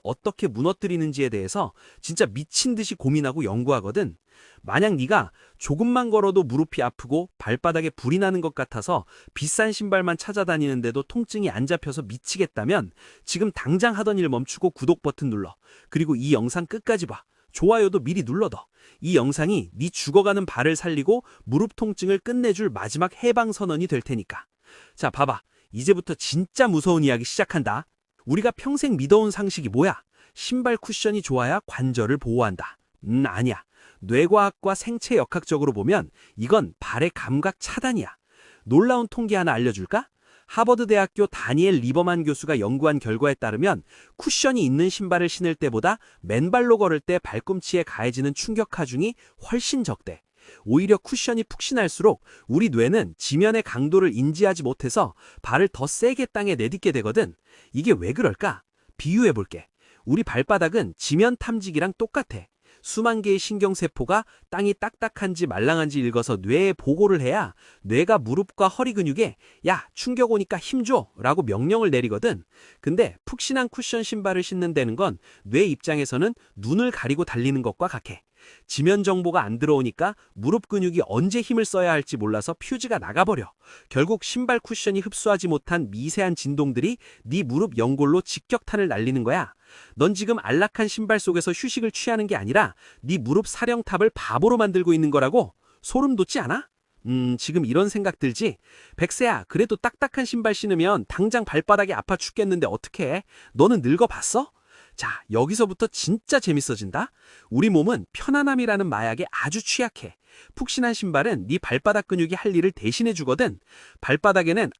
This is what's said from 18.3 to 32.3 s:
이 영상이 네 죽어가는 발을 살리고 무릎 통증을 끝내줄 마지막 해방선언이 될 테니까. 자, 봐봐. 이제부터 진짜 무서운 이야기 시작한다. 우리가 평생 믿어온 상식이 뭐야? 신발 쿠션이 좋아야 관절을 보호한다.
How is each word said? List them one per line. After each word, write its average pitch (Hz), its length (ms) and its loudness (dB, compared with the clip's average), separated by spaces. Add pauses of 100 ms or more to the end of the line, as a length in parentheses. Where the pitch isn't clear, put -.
이 170 160 2
영상이 143 580 0
네 131 160 -4
죽어가는 196 560 2
발을 151 300 0
살리고 170 480 0 (200)
무릎 160 320 0
통증을 196 420 -2
끝내줄 220 520 0
마지막 135 420 -4 (100)
해방선언이 208 640 0
될 139 160 -2
테니까. - 440 -8 (480)
자, 135 160 -4
봐봐. 135 300 -2 (320)
이제부터 165 420 0
진짜 185 540 0
무서운 165 360 4
이야기 120 200 2
시작한다. 131 600 -4 (400)
우리가 208 260 0
평생 277 440 -2
믿어온 202 340 4
상식이 185 380 -4
뭐야? 139 340 0 (320)
신발 247 420 -2
쿠션이 214 460 -4
좋아야 131 440 0
관절을 123 520 -2
보호한다. 113 600 -2 (300)